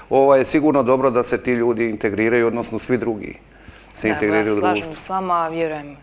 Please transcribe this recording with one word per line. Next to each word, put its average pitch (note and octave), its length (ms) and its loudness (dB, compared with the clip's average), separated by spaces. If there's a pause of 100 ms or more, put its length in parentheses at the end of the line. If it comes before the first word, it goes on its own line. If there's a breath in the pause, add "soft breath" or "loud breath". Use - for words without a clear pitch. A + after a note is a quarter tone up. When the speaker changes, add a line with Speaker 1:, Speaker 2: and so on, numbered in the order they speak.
(100)
Speaker 1:
ovaj, C3+ 300 6
je B2 40 2
sigurno D3+ 380 2
dobro C3 280 2
da A#2+ 120 2
se A#2 160 -2
ti B2 140 -2
ljudi A#2 380 0
integriraju, A2 560 0
odnosno A2+ 320 -4
svi B2 200 -2
drugi G#2+ 400 -8 (560 loud breath)
se - 140 -4
Speaker 2:
Da, G#2 60 0
Speaker 1:
integriraju G#2 400 0
u - 20 0
Speaker 2:
ja G2+ 40 -2
slažem G2+ 220 0
Speaker 1:
društvo. D#3 220 -14
Speaker 2:
s - 40 -18
vama, F3+ 400 -2
vjerujem D#3 540 -6